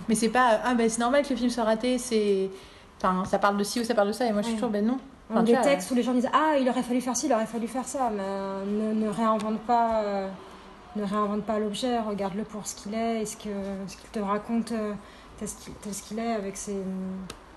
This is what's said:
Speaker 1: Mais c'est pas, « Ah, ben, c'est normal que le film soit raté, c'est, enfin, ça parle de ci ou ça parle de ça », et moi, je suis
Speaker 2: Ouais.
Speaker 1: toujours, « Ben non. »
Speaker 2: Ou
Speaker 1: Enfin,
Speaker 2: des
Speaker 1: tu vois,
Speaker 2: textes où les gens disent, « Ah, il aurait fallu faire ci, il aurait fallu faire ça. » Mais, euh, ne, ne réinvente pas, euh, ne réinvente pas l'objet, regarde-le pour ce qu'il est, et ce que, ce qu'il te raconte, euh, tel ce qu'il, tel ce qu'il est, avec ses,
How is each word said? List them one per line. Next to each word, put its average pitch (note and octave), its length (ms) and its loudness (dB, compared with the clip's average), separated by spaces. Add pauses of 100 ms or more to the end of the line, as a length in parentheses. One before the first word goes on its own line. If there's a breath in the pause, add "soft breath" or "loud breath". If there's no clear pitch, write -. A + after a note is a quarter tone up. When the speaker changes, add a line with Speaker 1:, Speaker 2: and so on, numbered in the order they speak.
Speaker 1:
Mais A3 80 4
c'est A3 140 2
pas, « A#3 340 6
Ah, B3 100 2
ben, A3+ 160 4
c'est A3 80 -4
normal B3+ 240 4
que C#4+ 80 -4
le B3+ 60 2
film A#3+ 140 2
soit A#3+ 120 -2
raté, A3+ 360 2
c'est, G3+ 520 2 (500 loud breath)
enfin, F#3 260 2
ça G3 120 2
parle G3+ 200 4
de G3+ 40 2
ci G3+ 160 -2
ou A3+ 60 -2
ça A3+ 100 0
parle G3+ 140 4
de A3 40 -2
ça », A#3+ 140 0
et A3 60 2
moi, G#3 100 2
je A#3 40 -2
suis A#3 80 -2
Speaker 2:
Ouais. G#3+ 40 -2
Speaker 1:
toujours, « G3+ 140 0
Ben G#3 120 2
non. » B3 100 2 (360)
Speaker 2:
Ou A3 40 -2
Speaker 1:
Enfin, A3+ 100 6
Speaker 2:
des A#3 80 6
Speaker 1:
tu C4 60 6
vois, A#3+ 100 4
Speaker 2:
textes - 240 2
où - 20 0
les A#3+ 80 4
gens B3 120 0
disent, « B3 180 2
Ah, D4+ 280 4
il B3+ 80 4
aurait A#3+ 140 2
fallu B3 180 0
faire B3 160 -4
ci, D#4 100 -2
il C4 60 4
aurait A3 140 2
fallu A3+ 220 -4
faire B3 180 -4
ça. » B3+ 260 -2
Mais, G3+ 100 -2
euh, G3 420 -4 (280)
ne, A3 120 0
ne G#3+ 40 0
réinvente A3 520 0
pas, A#3 420 2
euh, G3 260 -2 (680 loud breath)
ne G#3 80 -2
réinvente G#3 400 0
pas G#3+ 160 0
l'objet, A#3 400 -2
regarde-le G3+ 420 -4
pour G#3 240 -10
ce - 80 -8
qu'il - 200 -10
est, A3+ 280 -2
et - 40 -2
ce - 100 -10
que, G#3+ 140 -10 (360)
ce - 100 -12
qu'il - 140 -20
te A#3 80 -6
raconte, G#3+ 540 -2
euh, G#3+ 220 -2 (440 loud breath)
tel G#3 100 -8
ce - 60 -10
qu'il, - 200 -16
tel G3+ 200 -10
ce - 80 -10
qu'il G#3+ 160 -8
est, A#3 160 -2
avec G3 220 -4
ses, G3+ 220 -6 (800)